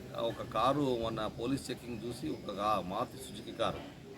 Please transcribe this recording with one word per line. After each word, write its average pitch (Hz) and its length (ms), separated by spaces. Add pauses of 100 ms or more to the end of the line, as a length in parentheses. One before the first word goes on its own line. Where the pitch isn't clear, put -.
(180)
ఒక 117 240 (120)
కారు 131 460
మొన్న 110 280
పోలీస్ 127 440
చెకింగ్ 117 340
చూసి 120 240
ఒక 104 260
కా-, 101 320
మారుతి 120 300
సుజుకి 107 340
కారు 87 280 (380)